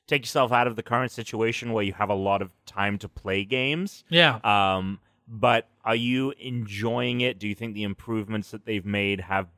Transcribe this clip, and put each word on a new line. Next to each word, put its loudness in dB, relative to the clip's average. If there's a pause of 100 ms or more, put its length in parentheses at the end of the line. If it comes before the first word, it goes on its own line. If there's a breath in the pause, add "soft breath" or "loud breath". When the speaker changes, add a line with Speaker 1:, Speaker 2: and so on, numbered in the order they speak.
Speaker 1:
take 0
yourself 2
out 6
of -2
the -6
current -2
situation -2
where 2
you 0
have 0
a 2
lot 2
of -10 (160)
time -2
to -12
play -2
games. -2
Speaker 2:
Yeah. 4
Speaker 1:
Um, 2 (300)
but 2 (160)
are 2
you 0
enjoying -4
it? 0
Do -8
you -2
think -8
the -4
improvements -4
that -14
they've -4
made 0
have -2 (120)